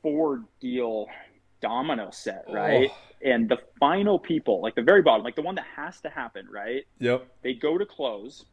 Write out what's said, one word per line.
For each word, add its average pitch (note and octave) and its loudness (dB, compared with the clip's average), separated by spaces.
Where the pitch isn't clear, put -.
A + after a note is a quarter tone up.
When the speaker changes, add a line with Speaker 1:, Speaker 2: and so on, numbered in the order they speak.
Speaker 1:
four D3 0
deal A#2+ -4
domino A#2 -4
set, - -10
right? A#2 2
Speaker 2:
Oh. - -20
Speaker 1:
And A#2 2
the A#2+ 4
final F#3 4
people, A#2 0
like, A2 -4
the B2 -2
very F#3 8
bottom, A2+ 4
like, A#2+ -8
the D#3 -4
one F3+ -6
that E3+ -8
has D#3 -12
to D3+ -10
happen, A#2 -12
right? A2 -8
Speaker 2:
Yep. B2+ 0
Speaker 1:
They B2+ -2
go D3 0
to G3+ -2
close A#2+ -8